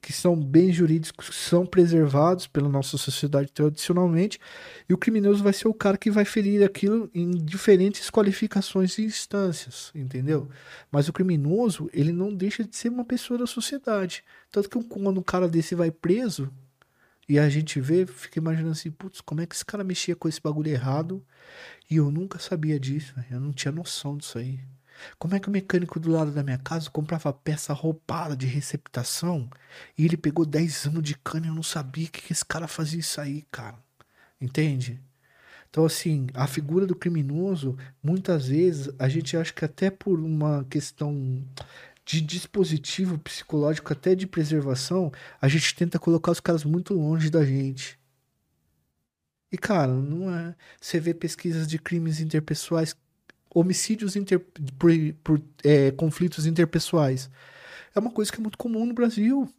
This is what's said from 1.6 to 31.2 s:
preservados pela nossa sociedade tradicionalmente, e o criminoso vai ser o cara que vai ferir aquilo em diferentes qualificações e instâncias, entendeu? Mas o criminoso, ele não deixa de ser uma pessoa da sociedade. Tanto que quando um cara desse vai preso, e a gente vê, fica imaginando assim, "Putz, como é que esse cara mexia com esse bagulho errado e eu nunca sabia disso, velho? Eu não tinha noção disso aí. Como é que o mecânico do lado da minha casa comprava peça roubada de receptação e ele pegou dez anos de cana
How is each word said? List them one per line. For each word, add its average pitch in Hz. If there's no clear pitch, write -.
preservados 165
pela 143
nossa 139
sociedade 143
tradicionalmente, 175
e 180
o 180
criminoso 202
vai 202
ser -
o 220
cara 196
que 226
vai 202
ferir 202
aquilo 202
em 175
diferentes 180
qualificações 196
e 220
instâncias, 196
entendeu? 135
Mas 143
o 165
criminoso, 175
ele 147
não 185
deixa 202
de 202
ser -
uma 247
pessoa 240
da 247
sociedade. 220
Tanto 202
que 226
quando 196
um 180
cara 180
desse 165
vai 170
preso, 170
e 143
a 151
gente 151
vê, 165
fica -
imaginando 160
assim, 156
"Putz, -
como 151
é 170
que -
esse -
cara 202
mexia 175
com 175
esse 156
bagulho 151
errado 151
e 156
eu 147
nunca 175
sabia 156
disso, 139
velho? 123
Eu 123
não 143
tinha 139
noção 147
disso -
aí. 131
Como 170
é 196
que 196
o 196
mecânico 180
do 165
lado 160
da 147
minha 131
casa 156
comprava 156
peça 151
roubada 160
de 131
receptação 139
e 151
ele 170
pegou 156
dez 151
anos 160
de 147
cana 165